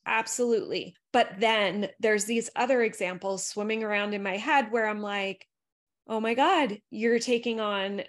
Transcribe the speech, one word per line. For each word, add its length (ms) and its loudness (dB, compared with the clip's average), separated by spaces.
Absolutely. 880 -2
But 280 2
then 500 2
there's 260 2
these 300 -2
other 260 2
examples 640 -2
swimming 380 -4
around 300 -2
in 100 -4
my 140 -2
head 340 2
where 160 2
I'm 140 -4
like, 440 -6
"Oh 140 -2
my 120 0
God, 460 2
you're 280 2
taking 400 0
on 500 -2